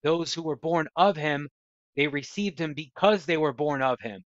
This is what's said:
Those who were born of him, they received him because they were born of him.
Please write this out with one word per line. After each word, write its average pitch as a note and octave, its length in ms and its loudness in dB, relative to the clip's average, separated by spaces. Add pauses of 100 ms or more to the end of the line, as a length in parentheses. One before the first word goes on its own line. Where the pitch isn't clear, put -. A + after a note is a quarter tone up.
Those D#3+ 320 0
who E3 100 -8
were D3+ 140 -4
born D#3+ 400 0
of F#3+ 180 4
him, D3 340 -2 (460)
they C#3+ 120 2
received D3 520 -4
him D#3 140 -2
because F3 520 2
they E3 120 2
were D3+ 160 2
born D3 280 -2
of C3 200 0
him. G2+ 240 -10 (140)